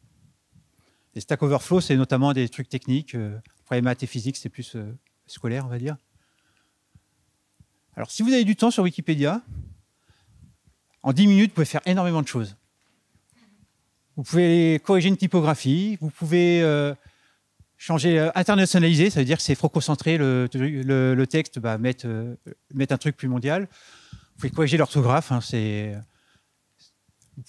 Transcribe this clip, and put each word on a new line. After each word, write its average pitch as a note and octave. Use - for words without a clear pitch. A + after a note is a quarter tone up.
Et -
Stack -
Overflow, D3
c'est C#3
notamment C3
des B2+
trucs -
techniques. C3
Euh, G#2+
après, B2
maths B2
et A#2+
physique, B2+
c'est -
plus, -
euh, A2
scolaire, B2
on B2
va A#2+
dire. C#3
Alors, -
si A3
vous B3
avez A#3+
du G3+
temps A#3
sur G3+
Wikipédia, E3
en C3
dix G3
minutes, G3+
vous -
pouvez D#3
faire -
énormément F3+
de C3
choses. G#2+
Vous C#3
pouvez E3
corriger F#3+
une G3
typographie, E3+
vous D#3
pouvez, F3
euh, D3
changer, E3
euh, D#3+
internationaliser, F3+
ça D3+
veut C3
dire D3+
que -
c'est C#3+
franco-centré, D#3+
le, B2+
le, C3
le B2+
texte, D#3
bah, A2
mettre, B2
euh, A#2
mettre C3+
un B2+
truc D3+
plus C3+
mondial. C#3
Vous -
pouvez C3+
corriger D#3
l'orthographe, C#3+
hein, A#2+
c'est, G#2+
vous B2+